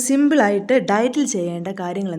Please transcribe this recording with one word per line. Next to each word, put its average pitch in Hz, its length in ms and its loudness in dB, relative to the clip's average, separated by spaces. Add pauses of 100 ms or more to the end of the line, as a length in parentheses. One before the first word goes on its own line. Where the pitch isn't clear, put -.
സിമ്പിളായിട്ട് 262 720 2 (140)
ഡയറ്റിൽ 247 340 0 (100)
ചെയ്യേണ്ട 175 360 -6 (100)
കാര്യങ്ങൾ 180 380 -6